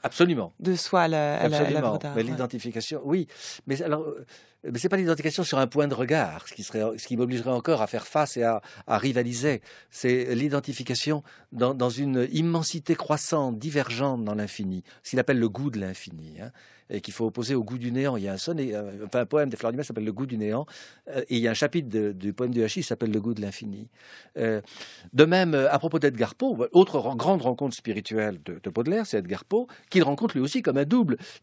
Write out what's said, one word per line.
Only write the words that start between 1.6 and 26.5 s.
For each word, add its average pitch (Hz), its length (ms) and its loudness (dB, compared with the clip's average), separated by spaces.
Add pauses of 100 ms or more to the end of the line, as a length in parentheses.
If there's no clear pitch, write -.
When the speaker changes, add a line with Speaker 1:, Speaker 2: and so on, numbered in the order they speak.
Speaker 2:
l'œuvre 107 180 0
d'art, - 160 -8
Speaker 1:
Mais 113 80 2
Speaker 2:
ouais. 123 80 -4
Speaker 1:
l'identification, 123 720 -6
oui. 160 240 0 (400)
Mais 139 160 -2
alors, 156 240 0
euh, 143 180 -12 (380)
mais 131 140 -6
c'est 175 120 0
pas 196 80 4
l'identification 165 460 0
sur 147 140 0
un 135 80 4
point 143 220 2
de 139 80 -2
regard, 151 520 0
ce - 60 -16
qui 208 100 -12
serait, 214 200 -2 (140)
ce - 100 -12
qui 117 100 -4
m'obligerait 123 320 0
encore 127 320 2
à 107 60 2
faire - 180 -6
face 151 320 0
et 117 60 0
à, 113 180 2 (240)
à 107 140 2
rivaliser. 123 600 0 (280)
C'est 127 460 0
l'identification 139 880 -2 (280)
dans, 123 220 2
dans 127 160 2
une 127 420 0
immensité 165 640 0
croissante, 147 640 0
divergente 127 640 -2
dans 104 120 -2
l'infini, 98 480 -4 (180)
ce - 100 -12
qu'il 131 80 2
appelle 127 200 2
le 113 100 4
goût 131 220 -4
de 107 80 -6
l'infini, 82 600 -10
hein, 113 120 -12 (420)
et 104 60 -6
qu'il 101 140 -12
faut 117 120 -2
opposer 120 300 -2
au 120 80 0
goût 117 140 -8
du 120 140 -4
néant. 131 260 0
Il 98 60 -4
y 98 40 -4
a 98 60 -4
un 95 40 -6
sonnet, 135 380 -4
euh, 104 300 -8
enfin, 123 160 0
un 117 40 0
poème 147 240 2
des 113 60 -6
Fleurs 117 160 -2
du 123 60 -6
Mal 147 80 -4
s'appelle 113 180 -6
Le 110 80 -2
goût 117 140 -4
du 127 120 -6
néant, 107 280 -2 (420)
euh, 139 220 -4
et 123 80 0
il 113 40 2
y 117 60 4
a 113 40 4
un 107 40 0
chapitre 165 320 0
de, 104 240 0
du 95 220 -4
poème 123 200 -2
de 120 80 2
Hachi 110 200 0
qui 139 60 -6
s'appelle 113 240 -2
Le 107 100 0
goût 113 120 -2
de 104 80 -6
l'infini. 101 460 -8 (500)
Euh, 110 240 0 (520)
de 131 100 8
même, 170 320 6
euh, 139 160 4
à 147 80 2
propos 160 200 0
d'Edgar 120 360 2
Poe, 175 380 0